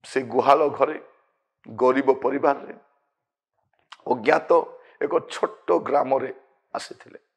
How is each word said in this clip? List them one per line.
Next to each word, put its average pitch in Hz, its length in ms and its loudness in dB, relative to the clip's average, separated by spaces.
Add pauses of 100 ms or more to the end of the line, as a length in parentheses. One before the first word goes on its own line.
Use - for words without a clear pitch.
ସେ - 180 -4
ଗୁହାଳ 139 460 4
ଘରେ, 147 300 -2 (680)
ଗରିବ 127 460 2
ପରିବାରରେ, 139 600 -2 (1300)
ଅଜ୍ଞାତ 131 440 0 (500)
ଏକ 147 120 -4 (180)
ଛୋଟ - 380 -6 (100)
ଗ୍ରାମରେ 135 520 -2 (440)
ଆସିଥିଲେ। - 440 -14 (180)